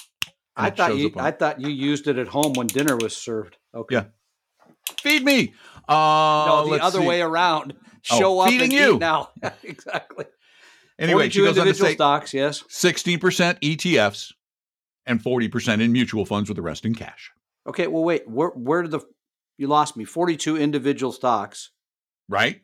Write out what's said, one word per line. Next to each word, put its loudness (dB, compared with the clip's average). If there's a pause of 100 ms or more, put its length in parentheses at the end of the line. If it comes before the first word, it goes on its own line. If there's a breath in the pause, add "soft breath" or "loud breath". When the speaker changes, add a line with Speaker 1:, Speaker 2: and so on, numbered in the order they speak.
(240)
Speaker 1:
And -20 (240)
Speaker 2:
I 0
Speaker 1:
it -6
Speaker 2:
thought 4
Speaker 1:
shows -2
Speaker 2:
you, 0
Speaker 1:
up -8
on -4
Speaker 2:
I 0
thought -4
you -6
used -2
it 0
at -4
home -2
when -2
dinner 0
was -4
served. -10 (160)
Okay. -6
Speaker 1:
Yeah. -2 (960)
Feed 0
me! 2 (340 loud breath)
Uh, 4
Speaker 2:
No, 4
the -2
Speaker 1:
let's 0
Speaker 2:
other 0
Speaker 1:
see. 2
Speaker 2:
way 0
around. 0 (360 soft breath)
Speaker 1:
Oh, 4
Speaker 2:
Show 4
up 6
Speaker 1:
feeding 2
Speaker 2:
and 2
Speaker 1:
you. 6
Speaker 2:
eat 0
now. -2 (140)
<laughs> -10
Exactly. -12 (760 soft breath)
Speaker 1:
Anyway, 2
she 0
Speaker 2:
Forty-two 6
Speaker 1:
goes 6
on 2
to 4 (120)
Speaker 2:
individual 2
Speaker 1:
say 0
Speaker 2:
stocks, 0
yes. -4
Speaker 1:
sixteen -2
percent 0
E -2
T 2
Fs 0 (720)
and -2
forty 0
percent -2
in 2
mutual 0
funds -4
with -6
the -8
rest -6
in 0
cash. -16 (360)
Speaker 2:
Okay, -4
well, -2
wait. -2
Where, -2
where -2
did -6
the, -4 (560)
you -6
lost 0
me. -10
Forty-two -2
individual 0
stocks. -4 (580)
Speaker 1:
Right? 0